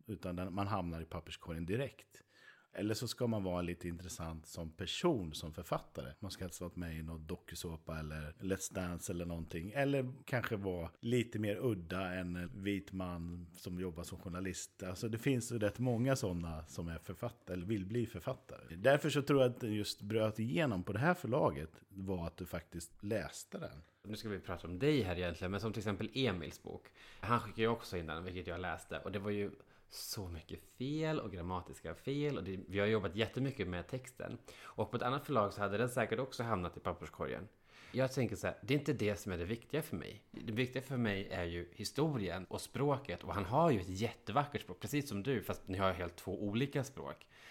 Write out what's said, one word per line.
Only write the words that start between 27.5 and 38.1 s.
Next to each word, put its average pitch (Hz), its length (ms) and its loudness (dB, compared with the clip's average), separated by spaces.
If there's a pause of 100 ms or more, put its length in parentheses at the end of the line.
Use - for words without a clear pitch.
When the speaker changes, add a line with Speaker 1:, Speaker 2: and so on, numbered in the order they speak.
Speaker 2:
ju 110 60 6
också 113 300 0
in 82 80 -2
den, 78 180 -4
vilket 90 240 -6
jag 87 120 -2
läste. 85 400 -4
Och - 120 -6
det 104 80 0
var 104 120 0
ju 104 200 0 (380)
så - 380 -6
mycket 82 320 -8 (180)
fel 156 420 0
och 104 120 -4
grammatiska 87 640 -4
fel. 143 420 0
Och 82 60 -2
det, 95 240 -2
vi 98 120 0
har 101 80 6
jobbat 98 280 4
jättemycket 113 520 0
med 87 200 -2
texten. - 500 -8 (240)
Och - 300 -2
på 123 60 0
ett 120 60 0
annat 131 220 2
förlag 107 280 6
så 104 80 -2
hade 101 160 2
den 120 120 4
säkert 123 300 2
också 131 240 -2
hamnat 92 340 2
i - 20 -10
papperskorgen. 82 680 -4 (440)
Jag 127 220 0